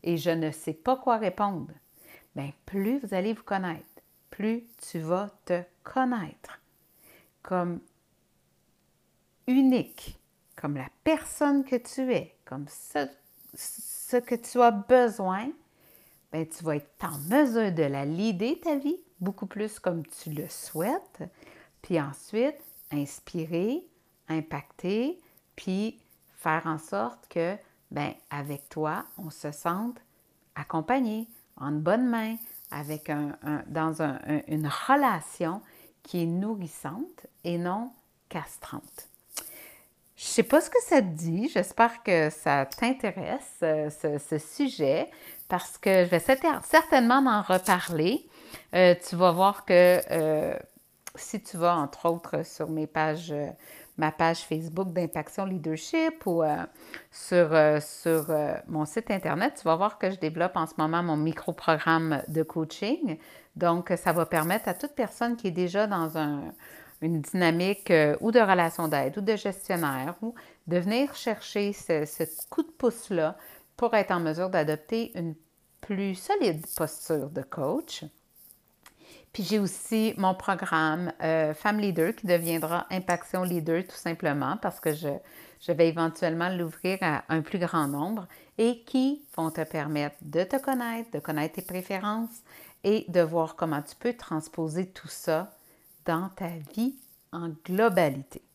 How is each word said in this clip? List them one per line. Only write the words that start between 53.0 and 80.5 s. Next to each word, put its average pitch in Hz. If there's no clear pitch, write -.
euh, 147
ma 156
page 165
Facebook 165
d'Impaction 170
Leadership 190
ou, 170
euh, 151
sur, 175
euh, 151
sur, 160
euh, 151
mon 156
site -
Internet, 185
tu -
vas 160
voir 202
que 185
je 196
développe 165
en 160
ce -
moment 165
mon 160
micro-programme 160
de 156
coaching. 196
Donc, 175
ça 170
va 165
permettre 175
à 180
toute -
personne 240
qui 220
est 180
déjà 196
dans 165
un, 147
une 160
dynamique, 180
euh, 151
ou 220
de 240
relation 175
d'aide 143
ou -
de 208
gestionnaire 170
ou 233
de 170
venir 233
chercher 208
ce, 156
ce 156
coup 320
de -
pouce-là 185
pour 233
être 202
en 180
mesure 170
d'adopter 160
une 165
plus 196
solide 202
posture 151
de 139
coach. 165
Puis 196
j'ai 202
aussi 220
mon 190
programme, 175